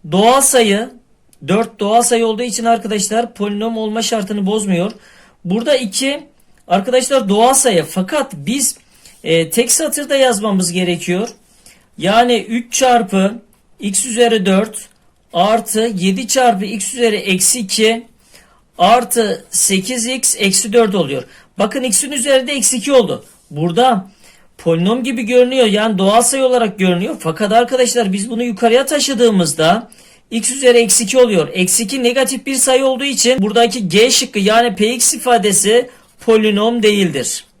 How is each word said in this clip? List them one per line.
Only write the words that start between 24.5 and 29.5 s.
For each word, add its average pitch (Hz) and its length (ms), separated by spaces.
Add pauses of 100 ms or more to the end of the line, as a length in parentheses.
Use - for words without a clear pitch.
polinom 185 460
gibi 254 200
görünüyor. 247 420
Yani 208 320
doğal 202 240
sayı 269 220
olarak 240 360
görünüyor. 190 400
Fakat 185 320
arkadaşlar 240 640
biz 202 160
bunu 233 140
yukarıya 240 420
taşıdığımızda 214 1040 (400)